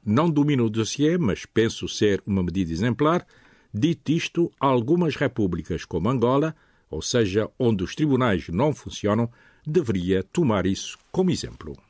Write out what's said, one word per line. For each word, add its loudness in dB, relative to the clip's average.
não 2
domina 2
o 2
dossiê, 0
mas -2
penso 0
ser 0
uma 0
medida -2
exemplar. 0
Dito 0
isto, -2
algumas 0
repúblicas -2
como -2
Angola, 2
ou -8
seja, 0
onde 2
os -6
tribunais 0
não 0
funcionam, -2
deveria 0
tomar 0
isso -4
como 0
exemplo. -8